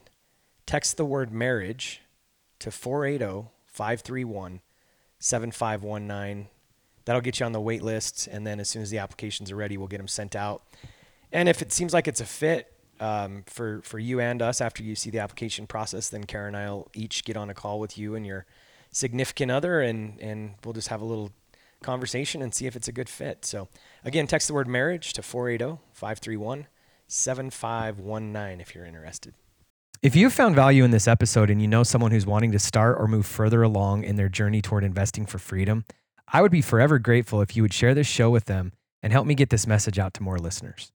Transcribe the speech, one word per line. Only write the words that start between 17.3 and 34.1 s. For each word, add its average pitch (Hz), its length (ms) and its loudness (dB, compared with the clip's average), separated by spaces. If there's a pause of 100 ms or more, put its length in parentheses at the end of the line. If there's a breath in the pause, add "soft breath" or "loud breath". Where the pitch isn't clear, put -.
on 104 100 -8
a 101 60 -12
call 104 260 -6
with 107 160 -8
you 104 180 -8
and 110 120 -8
your 95 180 -10 (460 soft breath)
significant 127 600 -4
other, 156 300 0
and, 110 400 -4
and 107 420 -10
we'll 113 120 -10
just 110 140 -8
have 110 120 -6
a 110 60 -8
little 107 260 -6 (500 soft breath)
conversation 127 600 -6
and 123 120 -6
see 131 120 -6
if 120 100 -8
it's 117 120 -10
a 123 40 -10
good 120 160 -8
fit. - 380 -12
So 98 220 -10 (360 soft breath)
again, 147 220 -2
text 156 220 0
the 151 60 -4
word 139 140 -2
marriage 143 460 -2
to 110 80 -8
four 123 260 -6
eight 117 140 -2
oh, 143 180 -6 (140)
five 107 240 -8
three 113 180 -8
one, 123 300 -8 (420 soft breath)
seven 131 400 -4
five 113 500 -4
one 107 340 -6
nine 101 280 -8
if - 140 -18
you're 85 100 -16
interested. 82 480 -16 (680)
If 135 140 6
you 214 140 10
found 226 240 6
value 139 280 10
in 123 100 8
this 110 140 4
episode 113 440 6
and 104 100 4
you 107 80 2
know 113 140 6
someone 117 280 4
who's 110 140 4
wanting 107 280 2
to 101 60 4
start 110 400 4
or 107 80 2
move 107 200 2
further 110 360 4
along 101 420 4
in 101 120 0